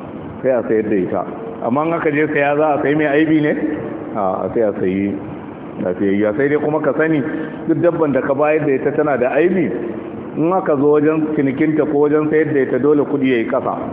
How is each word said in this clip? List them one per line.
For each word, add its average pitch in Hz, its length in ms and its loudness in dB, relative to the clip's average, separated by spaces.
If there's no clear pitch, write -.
Sai 131 120 2
a 117 80 0
sayar 107 260 0
da 113 80 0
ita. 90 260 0
Amma 131 180 2
in 165 100 0
aka 160 180 0
je 151 200 2
saya 143 240 2
za 151 220 2
a - 40 -2
sayi 139 120 2
mai 151 160 2
aibi 156 300 4
ne? 147 120 2
A, 95 400 -2
sai 117 80 2
a 104 160 2
sayi 98 360 0
lafiyayya. 101 540 0
Sai 143 120 0
dai 147 100 0
kuma 151 220 -2
ka 143 160 0
sani, 156 240 2
duk 160 140 0
dabban 160 300 2
da 131 100 2
ka 139 120 -2
bayar 151 320 2
da 143 60 2
ita 135 200 0
tana 151 240 2
da 120 180 0
aibi, 175 320 2
in 160 160 0
aka 175 240 0
zo 147 180 4
wajen 151 400 2
cinikinta 151 560 2
ko 143 160 4
wajen 151 240 2
sayar 156 240 2
da 139 60 4
ita, 127 180 0
dole 147 260 4
kudi 131 280 0
ya 123 60 2
yi 107 80 0
kasa. 120 280 -2